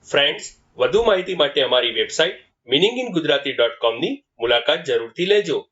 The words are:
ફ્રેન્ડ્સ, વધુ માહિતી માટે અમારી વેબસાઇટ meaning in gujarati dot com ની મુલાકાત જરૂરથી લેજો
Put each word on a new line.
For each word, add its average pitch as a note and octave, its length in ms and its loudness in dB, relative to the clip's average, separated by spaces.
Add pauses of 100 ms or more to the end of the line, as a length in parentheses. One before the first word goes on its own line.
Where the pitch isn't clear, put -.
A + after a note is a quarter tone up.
(120)
ફ્રેન્ડ્સ, C#3+ 440 -2 (220)
વધુ D#3 260 2
માહિતી F#3 320 0
માટે C#3+ 260 0
અમારી B2 320 0
વેબસાઇટ D#3+ 420 0 (320)
meaning F#3+ 320 2
in G#3+ 200 -2
gujarati C#3+ 320 0
dot A#2+ 240 0 (100)
com A#2 140 0
ની A3+ 240 -4 (160)
મુલાકાત A#2+ 460 0
જરૂરથી A#2+ 400 -2
લેજો F3+ 340 0 (120)